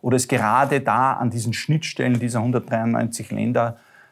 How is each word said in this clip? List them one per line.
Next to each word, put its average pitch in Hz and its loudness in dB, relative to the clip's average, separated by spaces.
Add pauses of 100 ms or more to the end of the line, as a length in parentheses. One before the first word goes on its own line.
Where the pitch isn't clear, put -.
Oder 123 0
ist 127 0
gerade 131 2
da 127 2
an 120 -2
diesen 113 -4
Schnittstellen 127 0
dieser 120 -2
hundertdreiundneunzig 117 -2
Länder 117 0 (340)